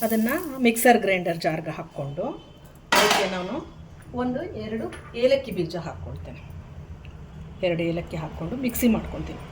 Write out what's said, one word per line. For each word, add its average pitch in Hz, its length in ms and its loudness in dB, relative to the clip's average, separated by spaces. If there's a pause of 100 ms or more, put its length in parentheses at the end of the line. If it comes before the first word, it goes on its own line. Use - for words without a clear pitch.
ಅದನ್ನು 226 300 2 (300)
ಮಿಕ್ಸರ್ 233 380 8
ಗ್ರೈಂಡರ್ 180 400 2
ಜಾರ್ಗೆ 160 340 0
ಹಾಕ್ಕೊಂಡು 147 460 -6 (720)
ಅದಕ್ಕೆ 202 280 6 (100)
ನಾನು 180 180 -4 (680)
ಒಂದು 254 180 0 (240)
ಎರಡು 226 220 -4 (360)
ಏಲಕ್ಕಿ 269 360 4
ಬೀಜ 170 180 -2 (100)
ಹಾಕ್ಕೊಳ್ತೇನೆ. - 560 -10 (1300)
ಎರಡು 170 240 2
ಏಲಕ್ಕಿ 170 320 -4
ಹಾಕ್ಕೊಂಡು 165 320 -6 (100)
ಮಿಕ್ಸಿ 247 300 2
ಮಾಡ್ಕೊಳ್ತೀನಿ. - 440 -4 (120)